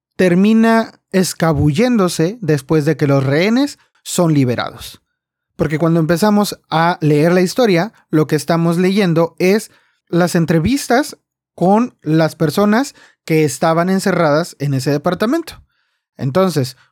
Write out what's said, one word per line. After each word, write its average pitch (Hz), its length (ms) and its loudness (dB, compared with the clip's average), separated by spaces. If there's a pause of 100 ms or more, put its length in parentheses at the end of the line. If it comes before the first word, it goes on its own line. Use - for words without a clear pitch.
(160)
termina 220 840 2 (100)
escabulléndose 175 1300 0
después 151 440 0
de 151 120 0
que 147 100 -2
los 139 180 2
rehenes 208 540 -2 (240)
son 165 320 0
liberados. - 680 -4 (540)
Porque 151 220 -2
cuando 165 220 0
empezamos 196 600 0 (100)
a 165 300 0
leer 151 320 2
la 180 80 2
historia, 185 520 0 (160)
lo 156 180 0
que 156 100 -2
estamos 165 420 0
leyendo 180 600 0
es 190 320 0 (380)
las 175 260 0
entrevistas 185 840 0 (360)
con 208 480 0
las 156 320 0
personas 208 600 0 (300)
que 156 200 0
estaban 165 460 0
encerradas 175 680 0
en 143 160 -4
ese 135 160 -2
departamento. 180 720 -4 (540)
Entonces, 147 600 -2 (160)